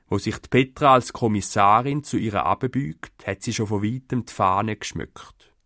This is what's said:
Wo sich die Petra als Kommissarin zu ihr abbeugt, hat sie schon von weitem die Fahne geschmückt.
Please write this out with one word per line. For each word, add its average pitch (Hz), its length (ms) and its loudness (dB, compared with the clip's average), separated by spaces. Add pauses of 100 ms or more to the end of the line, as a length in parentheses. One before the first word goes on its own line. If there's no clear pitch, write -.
Wo 104 100 0
sich 107 220 -4
die - 100 -20
Petra 135 420 4
als 127 220 2
Kommissarin 110 920 2
zu 117 140 -4
ihr 101 260 -2
abbeugt, 131 840 -6
hat 98 160 -6
sie 113 120 -4
schon 110 120 -2
von 104 160 -2
weitem 123 440 -4
die - 80 -14
Fahne 104 420 0
geschmückt. - 800 -12 (120)